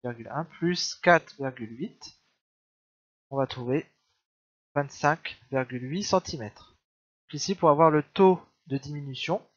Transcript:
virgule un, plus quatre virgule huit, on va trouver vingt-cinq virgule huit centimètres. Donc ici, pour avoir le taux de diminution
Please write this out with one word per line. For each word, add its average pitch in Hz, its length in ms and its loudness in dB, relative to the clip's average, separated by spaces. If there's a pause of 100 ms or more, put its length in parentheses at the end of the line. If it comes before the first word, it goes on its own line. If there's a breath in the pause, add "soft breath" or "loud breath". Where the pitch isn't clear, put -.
virgule 117 240 -10
un, 143 160 -8
plus - 500 -4
quatre - 420 4
virgule 123 420 -8
huit, - 400 -14 (1120)
on 139 60 -6
va 135 100 0
trouver 127 440 -4 (840)
vingt-cinq 143 680 -2 (100)
virgule 127 400 -6
huit 190 140 -4
centimètres. - 720 -4 (500)
Donc - 100 -18
ici, 185 200 -4
pour 170 160 4
avoir 156 200 6
le 151 120 4
taux 185 380 4 (260)
de 139 120 -4
diminution 147 680 -8 (100)